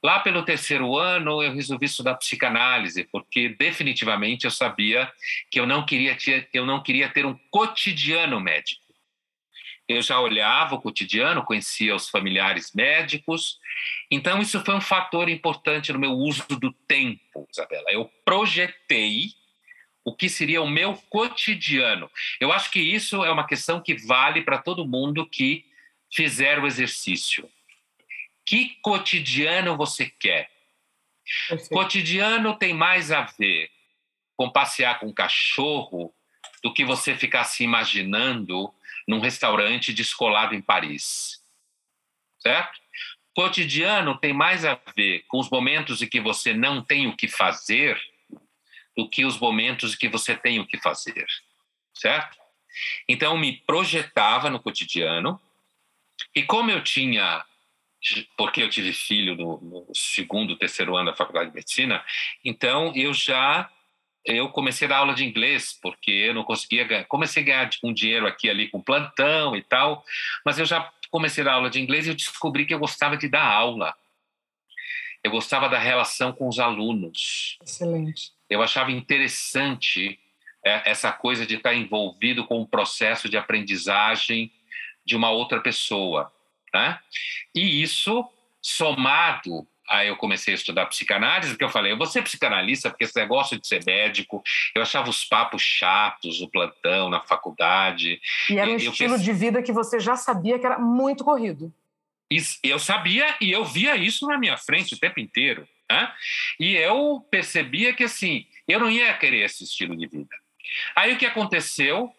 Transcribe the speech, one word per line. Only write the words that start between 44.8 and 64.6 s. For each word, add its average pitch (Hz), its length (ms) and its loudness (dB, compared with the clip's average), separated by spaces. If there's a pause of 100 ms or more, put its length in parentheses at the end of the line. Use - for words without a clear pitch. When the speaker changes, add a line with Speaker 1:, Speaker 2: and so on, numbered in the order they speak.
Speaker 1:
ver 95 320 2
com 131 120 -2
os 131 100 -2
momentos 131 520 0
em 117 60 -2
que 123 120 0
você - 340 -2
não 127 300 0
tem 143 240 0
o - 80 -4
que - 120 -4
fazer 110 720 0 (1000)
do 110 100 -2
que - 180 0
os 131 120 -2
momentos 117 560 0
em - 40 -8
que 120 100 -2
você 110 280 -2
tem 120 240 0
o 95 60 -6
que - 120 0
fazer, - 480 -2 (680)
certo? - 440 0 (720)
Então, 151 260 2
eu 165 60 0
me 143 180 0
projetava 147 920 2
no 127 100 -4
cotidiano 85 800 -2 (920)
e 143 80 2
como 220 300 2
eu 180 120 0
tinha, 104 600 0 (880)
porque - 280 0
eu 107 60 0
tive 95 220 -2
filho 95 440 -2
no, 85 260 -6
no 87 320 -16
segundo, 98 600 -2
terceiro 90 400 -2
ano 90 160 0
da - 40 -6
faculdade 85 360 -2
de - 40 -18
medicina, 117 480 -2 (400)
então 131 520 0
eu 135 180 0
já, 139 560 0 (540)
eu 120 260 0
comecei 135 380 -2